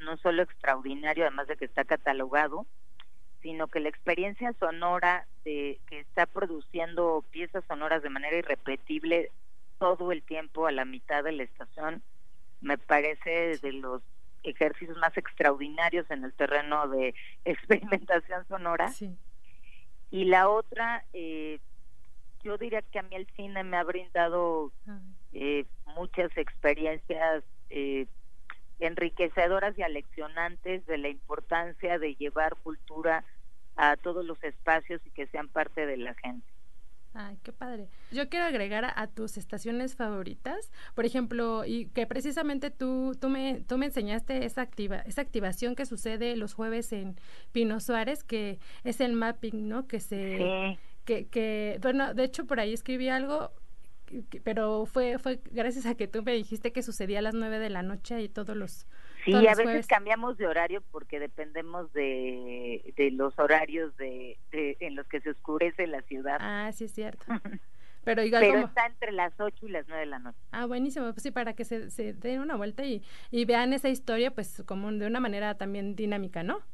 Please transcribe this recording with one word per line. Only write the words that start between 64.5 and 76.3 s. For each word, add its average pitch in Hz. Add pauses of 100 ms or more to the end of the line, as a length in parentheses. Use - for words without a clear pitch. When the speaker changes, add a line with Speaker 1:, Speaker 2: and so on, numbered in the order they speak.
Speaker 1:
de, 147
en 147
los 139
que 147
se 151
oscurece 160
la 143
ciudad. 139
Speaker 2:
Ah, 208
sí, 220
es 208
cierto. -
Speaker 1:
<laughs> 208 (420)
Speaker 2:
Pero 226
igual 226
Speaker 1:
Pero 202
Speaker 2:
como 247
Speaker 1:
está 233
entre 226
las 175
ocho 208
y 208
las 160
nueve 160
de 147
la 135
noche. 123 (140)
Speaker 2:
Ah, 233
buenísimo. 247
Pues -
sí, 277
para 233
que 226
se, 226
se 208
den 240
una 294
vuelta 214
y, 247 (280)
y 240
vean 240
esa 269
historia, 247
pues, -
como 196
de 208
una 233
manera 208
también 196
dinámica, 202